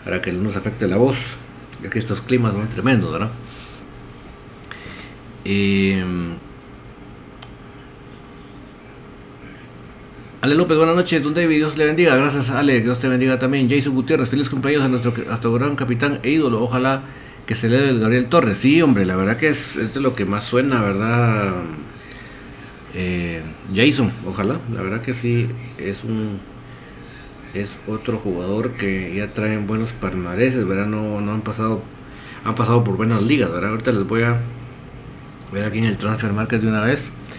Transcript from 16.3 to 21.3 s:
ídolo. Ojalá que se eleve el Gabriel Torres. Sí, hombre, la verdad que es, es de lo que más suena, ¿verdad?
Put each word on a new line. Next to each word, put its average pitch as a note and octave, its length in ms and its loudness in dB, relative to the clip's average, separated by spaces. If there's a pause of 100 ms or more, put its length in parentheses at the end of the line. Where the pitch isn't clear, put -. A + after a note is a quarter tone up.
ídolo. C3 300 4
Ojalá B2+ 420 2 (420)
que - 100 -2
se A#2+ 120 0
eleve C3 220 6
el B2 100 4
Gabriel A#2 260 4
Torres. A#2 320 4
Sí, C#3+ 240 6
hombre, A#2 240 6
la F#2 100 0
verdad G2 220 2
que D#3 120 2
es, - 260 -4
es G#2+ 180 -2
de C3+ 80 -2
lo C3 140 2
que G#2 100 0
más G2+ 180 -2
suena, B2+ 380 2
¿verdad? G#2+ 720 2 (1400)